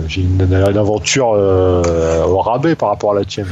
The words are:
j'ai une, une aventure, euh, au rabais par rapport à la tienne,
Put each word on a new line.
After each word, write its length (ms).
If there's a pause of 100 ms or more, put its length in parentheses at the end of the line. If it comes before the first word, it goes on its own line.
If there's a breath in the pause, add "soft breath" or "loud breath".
j'ai 140
une, 280
une 260
aventure, 600
euh, 880
au 140
rabais 360
par 140
rapport 240
à 20
la 100
tienne, 280